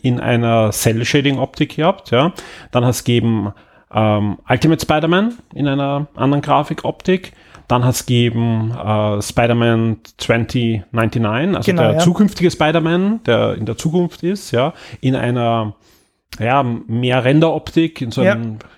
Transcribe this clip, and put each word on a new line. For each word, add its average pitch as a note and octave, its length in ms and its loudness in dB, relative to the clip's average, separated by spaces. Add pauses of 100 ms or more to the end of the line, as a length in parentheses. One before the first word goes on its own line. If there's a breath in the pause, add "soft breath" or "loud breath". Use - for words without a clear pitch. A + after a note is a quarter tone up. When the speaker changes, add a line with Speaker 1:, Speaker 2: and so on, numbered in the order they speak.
Speaker 1:
in B2 180 0
einer A#2 520 2
Cell-Shading-Optik C3 1040 -2
gehabt. F3 340 -2
Ja. C#3 240 2 (380 loud breath)
Dann B2 120 2
hat's B2 200 0
gegeben, A2+ 500 0 (400 soft breath)
ähm, G#2 460 0 (100)
Ultimate D#3 320 2
Spider-Man F3 560 0 (160)
in C#3+ 140 -2
einer C#3+ 480 -2
anderen C#3 260 0
Grafikoptik. D3+ 920 -2 (340 loud breath)
Dann B2 180 2
hat's - 220 0
gegeben, A#2 640 0
äh, G#2+ 500 -2
Spider-Man A#2 760 0 (200)
twenty A2+ 720 -2
ninety-nine, A2+ 640 -2
also - 140 -2
Speaker 2:
Genau, E3+ 140 2
Speaker 1:
der D3+ 100 4
Speaker 2:
ja. D#3 60 0
Speaker 1:
zukünftige F3+ 500 2
Spider-Man, E3+ 760 0
der A2 260 2
in A2 140 -6
der A2+ 100 -6
Zukunft E3+ 460 -2
ist, G3 260 -6
ja, C3+ 240 0 (280 loud breath)
in C3 140 0
einer, A#2 600 -2 (640 soft breath)
ja, C3 240 2
mehr A#2+ 600 -2
Renderoptik, D#3+ 800 0
in B2 80 -6
so B2+ 140 -2
Speaker 2:
Ja. G#2 80 4
Speaker 1:
einem A2+ 260 -4 (200 loud breath)